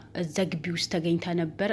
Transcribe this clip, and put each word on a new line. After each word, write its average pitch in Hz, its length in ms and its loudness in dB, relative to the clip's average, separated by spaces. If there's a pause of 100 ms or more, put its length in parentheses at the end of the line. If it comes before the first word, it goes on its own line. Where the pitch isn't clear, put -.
(160)
እዛ 165 280 -4
ግቢ 160 260 -2
ውስጥ 170 200 0
ተገኝታ 170 440 2
ነበር። 170 380 0